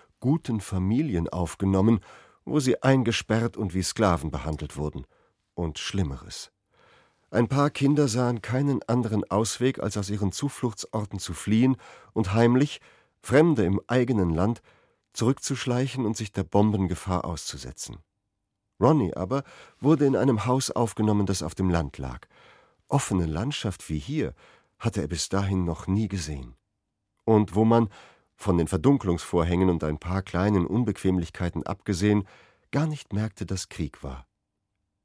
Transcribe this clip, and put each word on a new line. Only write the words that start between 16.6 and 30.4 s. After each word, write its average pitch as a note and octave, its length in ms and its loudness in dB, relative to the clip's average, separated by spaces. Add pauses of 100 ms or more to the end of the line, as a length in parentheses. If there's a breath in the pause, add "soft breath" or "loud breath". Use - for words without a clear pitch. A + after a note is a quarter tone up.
auszusetzen. - 720 -10 (840)
Ronnie A#2+ 340 4
aber B2 300 -4 (340 loud breath)
wurde D3 280 4
in C#3 100 2
einem A2 300 2
Haus B2+ 260 0
aufgenommen, G#2+ 540 2
das F#2+ 180 -2
auf D#2 100 -8
dem F#2+ 160 0
Land D#2+ 280 0
lag. C2 280 -10 (600 soft breath)
Offene G2 380 0
Landschaft G2 600 -6
wie D#2 120 -4
hier G2+ 340 -6 (440 soft breath)
hatte A2+ 220 -4
er D2+ 80 -4
bis D#2+ 200 -6
dahin G2 360 0
noch E2+ 240 -6
nie G#2 180 0
gesehen. D2 480 -8 (680)
Und G#2+ 320 4
wo A2 80 6
man, A#2 240 6 (480 loud breath)
von F2+ 220 0
den E2 100 2
Verdunklungsvorhängen F2+ 1040 2
und E2+ 120 0
ein D#2 160 -4
paar F#2 240 -4
kleinen F#2 460 0